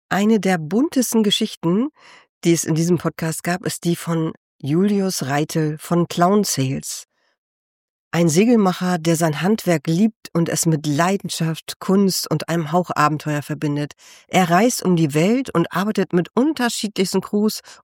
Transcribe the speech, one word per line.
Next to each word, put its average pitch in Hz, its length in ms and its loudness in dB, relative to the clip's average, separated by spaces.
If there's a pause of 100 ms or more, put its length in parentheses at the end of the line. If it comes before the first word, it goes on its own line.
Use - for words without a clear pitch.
Eine 208 300 2
der 185 180 0
buntesten 226 680 0
Geschichten, 208 680 0 (540)
die 170 100 4
es 160 100 0
in 160 100 -2
diesem 165 240 2
Podcast 160 460 -6
gab, 175 220 -4
ist - 180 -6
die 170 120 0
von 165 380 -4 (240)
Julius 190 720 0
Reitel 151 500 -2
von 170 300 0
Clown 196 360 2
Sales. 135 600 -4 (1080)
Ein 170 160 2
Segelmacher, 185 680 2
der 165 180 0
sein 156 260 0
Handwerk 175 440 0
liebt 185 480 0
und 170 160 0
es - 160 -2
mit 156 220 0
Leidenschaft, 165 920 -2
Kunst 190 500 0
und - 200 -2
einem 160 220 -2
Hauch 180 220 0
Abenteuer 147 500 0
verbindet. 147 500 -4 (340)
Er 180 220 2
reist 202 340 2
um 185 120 2
die 160 180 2
Welt 214 380 0
und - 200 0
arbeitet 196 400 -2
mit 175 220 0
unterschiedlichsten 226 880 0
Crews, 208 400 -2 (220)